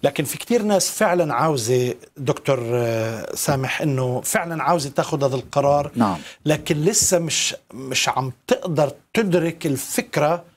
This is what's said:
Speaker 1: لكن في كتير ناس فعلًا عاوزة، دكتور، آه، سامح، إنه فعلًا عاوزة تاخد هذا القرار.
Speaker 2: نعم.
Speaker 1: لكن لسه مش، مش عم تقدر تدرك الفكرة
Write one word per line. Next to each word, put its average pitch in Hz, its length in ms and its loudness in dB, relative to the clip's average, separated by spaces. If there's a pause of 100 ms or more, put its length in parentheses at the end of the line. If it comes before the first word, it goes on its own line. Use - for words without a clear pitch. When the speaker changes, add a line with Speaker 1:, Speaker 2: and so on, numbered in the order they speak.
Speaker 1:
لكن 143 200 0
في - 140 -8
كتير 240 240 0
ناس 202 280 2
فعلًا 170 440 2
عاوزة، 123 600 2 (220)
دكتور، 139 460 -2
آه، 113 720 -2
سامح، 135 480 -2
إنه 131 380 0
فعلًا 170 420 -4
عاوزة 143 280 0
تاخد 143 340 -2
هذا 131 120 2
القرار. 143 600 0
Speaker 2:
نعم. 101 220 2 (280)
Speaker 1:
لكن 156 300 0
لسه 170 420 2
مش، - 360 -2 (200)
مش 127 340 -2
عم 127 240 -2 (140)
تقدر 156 460 2 (220)
تدرك 170 520 2
الفكرة 151 760 0 (120)